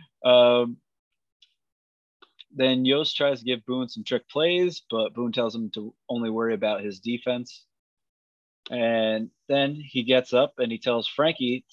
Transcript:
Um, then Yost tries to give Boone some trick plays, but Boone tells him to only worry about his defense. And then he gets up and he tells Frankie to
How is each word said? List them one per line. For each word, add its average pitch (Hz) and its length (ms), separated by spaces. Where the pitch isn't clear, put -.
Um, 123 540
then 131 300
Yost 143 320
tries 139 240
to 113 40
give 120 220
Boone 127 220
some 113 160
trick - 240
plays, 175 640
but 110 240
Boone 120 180
tells 117 220
him 113 200
to 107 200
only 117 220
worry 113 240
about 101 280
his 101 180
defense. 123 640
And 113 600
then 139 280
he 135 260
gets 127 320
up 135 240
and 123 120
he 113 80
tells 117 300
Frankie 135 520
to - 120